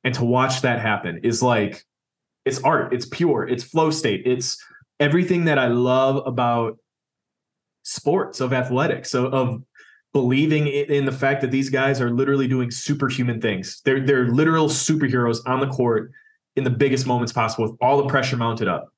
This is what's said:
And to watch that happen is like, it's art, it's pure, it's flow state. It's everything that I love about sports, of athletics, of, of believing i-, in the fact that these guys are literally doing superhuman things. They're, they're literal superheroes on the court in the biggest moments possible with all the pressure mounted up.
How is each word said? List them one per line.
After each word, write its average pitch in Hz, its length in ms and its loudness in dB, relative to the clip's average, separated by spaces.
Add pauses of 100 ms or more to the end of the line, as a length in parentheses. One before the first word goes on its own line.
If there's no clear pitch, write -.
And 127 100 -2
to 120 100 -2
watch 127 380 2
that 120 180 0
happen 98 440 -4
is 113 180 0
like, 113 420 0 (600)
it's 135 160 -4
art, 139 320 0
it's 123 140 -4
pure, 139 400 -2
it's 123 160 -4
flow 156 260 0
state. 110 380 -2
It's 123 360 -4 (360)
everything 175 460 2
that 147 120 2
I 127 120 2
love 127 580 2
about 120 500 -2 (1040)
sports, - 580 -2
of 131 140 -2
athletics, 127 640 -2
of, 127 180 0
of 123 300 -2 (500)
believing 147 540 2
i-, 143 220 -2
in 143 160 2
the 131 60 0
fact 135 300 0
that 131 80 -2
these 135 220 -2
guys 135 280 0
are 120 120 0
literally 135 360 2
doing 127 220 0
superhuman 123 720 -2
things. 98 420 -4
They're, 135 220 2
they're 127 220 2
literal 156 400 2
superheroes 123 800 0
on 127 120 0
the 135 80 0
court 120 440 0 (440)
in 139 80 -2
the 123 60 0
biggest 127 380 2
moments 120 260 0
possible 113 380 -2
with - 100 -18
all 139 160 4
the 139 100 2
pressure 127 300 0
mounted 113 300 -2
up. 85 300 -4